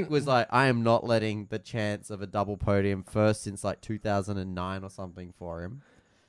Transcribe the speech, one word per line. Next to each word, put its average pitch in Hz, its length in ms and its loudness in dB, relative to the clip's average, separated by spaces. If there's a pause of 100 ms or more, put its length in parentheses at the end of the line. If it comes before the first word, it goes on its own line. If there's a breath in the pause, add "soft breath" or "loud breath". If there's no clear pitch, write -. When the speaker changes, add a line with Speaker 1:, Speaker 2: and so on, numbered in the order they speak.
Speaker 1:
didn't 156 80 -6
Speaker 2:
was 143 160 2
like, 123 220 4
"I 131 180 6
am 120 160 4
not 117 220 4
letting 107 420 0
the 107 120 -6
chance 104 500 -4
of 101 120 -10
a 101 60 -6
double 101 300 -2
podium 98 460 2
first 107 400 2
since, 101 200 -8
like, 98 180 -4
two 107 180 -6
thousand 101 380 -2
and 95 180 -6
nine 95 280 -6
or 95 60 -12
something 90 440 -14
for 85 300 -10
him." 123 180 -12 (480 soft breath)